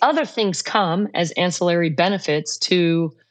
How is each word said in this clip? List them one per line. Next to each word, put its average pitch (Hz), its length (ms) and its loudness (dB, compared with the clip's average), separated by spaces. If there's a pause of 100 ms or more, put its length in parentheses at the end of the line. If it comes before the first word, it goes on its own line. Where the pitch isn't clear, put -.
other 294 240 2
things 202 360 -2
come 196 540 0
as 165 160 0
ancillary 170 580 0
benefits 160 680 -2
to 165 540 0 (180)